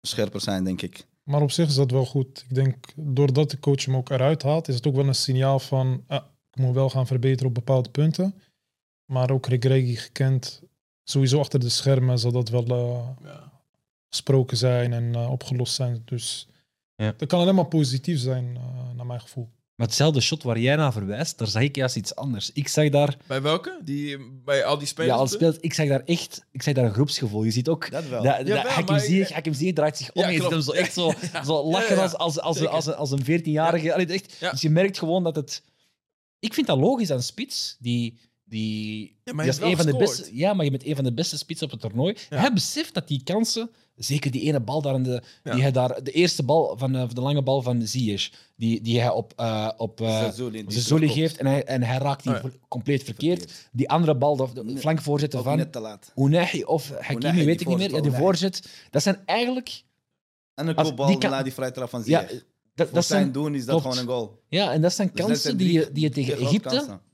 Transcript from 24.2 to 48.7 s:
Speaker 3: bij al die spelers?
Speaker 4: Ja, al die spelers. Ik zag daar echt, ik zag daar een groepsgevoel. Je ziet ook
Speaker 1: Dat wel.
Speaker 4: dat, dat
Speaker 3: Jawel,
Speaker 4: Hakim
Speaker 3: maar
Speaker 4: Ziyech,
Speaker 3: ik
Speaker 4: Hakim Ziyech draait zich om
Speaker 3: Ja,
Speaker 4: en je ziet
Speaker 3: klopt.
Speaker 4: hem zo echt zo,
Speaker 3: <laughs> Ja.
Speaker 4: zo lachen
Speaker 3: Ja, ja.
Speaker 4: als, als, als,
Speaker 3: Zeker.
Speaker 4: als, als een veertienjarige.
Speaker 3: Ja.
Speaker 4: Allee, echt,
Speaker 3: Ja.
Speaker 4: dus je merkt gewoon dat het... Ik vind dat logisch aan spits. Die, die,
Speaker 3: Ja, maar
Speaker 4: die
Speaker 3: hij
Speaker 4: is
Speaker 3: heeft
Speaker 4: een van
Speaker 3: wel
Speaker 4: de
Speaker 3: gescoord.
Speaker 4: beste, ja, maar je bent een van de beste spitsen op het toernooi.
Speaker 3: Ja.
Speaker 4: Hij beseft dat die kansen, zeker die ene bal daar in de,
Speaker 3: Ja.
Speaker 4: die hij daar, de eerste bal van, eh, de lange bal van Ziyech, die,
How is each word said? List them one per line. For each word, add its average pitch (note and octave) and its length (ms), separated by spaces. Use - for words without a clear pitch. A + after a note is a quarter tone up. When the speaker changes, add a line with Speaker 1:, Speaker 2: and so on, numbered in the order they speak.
Speaker 3:
bij C3+ 200
al D3 120
die C#3+ 100
spelers? D#3+ 260
Speaker 4:
Ja, A#2+ 60
al C3+ 80
die G3 80
spelers. E3 220
Ik D#3+ 160
zag D3+ 140
daar C3+ 180
echt, - 460
ik C3 100
zag D3 120
daar B2+ 120
een G#2+ 80
groepsgevoel. A2 500
Je A2 80
ziet B2 160
ook E3 240
Speaker 1:
Dat D#3 160
wel. A#2+ 160
Speaker 4:
dat, C3+ 140
dat C3+ 100
Speaker 3:
Jawel, G#3 240
Speaker 4:
Hakim E3+ 140
Speaker 3:
maar D3+ 140
Speaker 4:
Ziyech, F3+ 300
Speaker 3:
ik - 60
Speaker 4:
Hakim D#3+ 180
Ziyech F3 220
draait D3+ 220
zich - 160
om F3 80
Speaker 3:
Ja, F#3+ 60
Speaker 4:
en F3+ 60
je D#3+ 60
ziet F3+ 100
Speaker 3:
klopt. D#3+ 160
Speaker 4:
hem C3+ 100
zo F3+ 60
echt - 120
zo, E3+ 280
Speaker 3:
<laughs> - 120
Ja. D#3+ 100
Speaker 4:
zo D3+ 260
lachen G3 200
Speaker 3:
Ja, G3 60
ja. F#3+ 60
Speaker 4:
als, E3+ 160
als, D#3+ 220
als, D#3+ 180
Speaker 3:
Zeker. D#3 140
Speaker 4:
als, D3+ 220
als C#3+ 180
een C#3 120
veertienjarige. D#3+ 600
Speaker 3:
Ja. D#3+ 80
Speaker 4:
Allee, F3 120
echt, F#3 340
Speaker 3:
Ja. F3+ 120
Speaker 4:
dus C3+ 100
je D#3+ 80
merkt F#3 280
gewoon F3 260
dat D#3+ 120
het... - 280
Ik G#3+ 140
vind - 140
dat D3 100
logisch G3+ 340
aan B2+ 100
spits. - 580
Die, A#2+ 380
die, G#2+ 580
Speaker 3:
Ja, - 100
maar - 0
Speaker 4:
die - 20
Speaker 3:
hij D3 120
Speaker 4:
is C#3+ 120
Speaker 3:
heeft F3 120
Speaker 4:
een F3 60
van E3 80
Speaker 3:
wel C#3+ 140
Speaker 4:
de - 60
Speaker 3:
gescoord. B2+ 220
Speaker 4:
beste, G#2+ 100
ja, F#3 160
maar E3+ 120
je C#3 60
bent C3 140
een D3+ 100
van C#3 80
de B2 100
beste D#3 240
spitsen - 280
op C3+ 60
het A#2 100
toernooi. B2+ 340
Speaker 3:
Ja. C#3 80
Speaker 4:
Hij B3+ 160
beseft - 400
dat - 140
die C3+ 160
kansen, A3+ 460
zeker C#3 360
die B2 100
ene D3 180
bal B2+ 220
daar C#3 140
in B2+ 80
de, B2+ 200
Speaker 3:
Ja. B2+ 100
Speaker 4:
die B2 80
hij C#3 100
daar, B2+ 320
de C3 80
eerste E3+ 320
bal C#3+ 340
van, C3 180
eh, B2+ 180
de B2 80
lange C#3+ 220
bal C3+ 180
van B2 260
Ziyech, G#2+ 420
die, A2+ 260